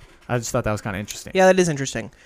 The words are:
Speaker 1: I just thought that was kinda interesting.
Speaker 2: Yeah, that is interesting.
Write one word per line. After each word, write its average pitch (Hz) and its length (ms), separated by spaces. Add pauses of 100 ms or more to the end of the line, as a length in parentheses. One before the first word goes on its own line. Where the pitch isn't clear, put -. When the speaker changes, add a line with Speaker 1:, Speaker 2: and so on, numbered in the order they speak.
(300)
Speaker 1:
I 123 80
just 113 140
thought 120 120
that 107 80
was 107 100
kinda 98 180
interesting. - 360
Speaker 2:
Yeah, 185 120
that 185 120
is 180 80
interesting. 135 420 (160)